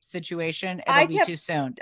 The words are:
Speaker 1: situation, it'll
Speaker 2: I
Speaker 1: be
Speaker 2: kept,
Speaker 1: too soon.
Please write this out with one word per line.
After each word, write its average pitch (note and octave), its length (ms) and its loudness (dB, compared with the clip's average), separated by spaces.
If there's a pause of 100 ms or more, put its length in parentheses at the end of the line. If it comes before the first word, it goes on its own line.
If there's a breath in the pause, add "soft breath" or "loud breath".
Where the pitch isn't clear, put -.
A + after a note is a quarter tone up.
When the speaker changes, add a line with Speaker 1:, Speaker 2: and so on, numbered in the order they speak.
Speaker 1:
situation, F3 800 -6
it'll C4 120 0
Speaker 2:
I D4 140 8
Speaker 1:
be - 80 -4
Speaker 2:
kept, F#4+ 120 4
Speaker 1:
too E3+ 120 -6
soon. C#3 440 -2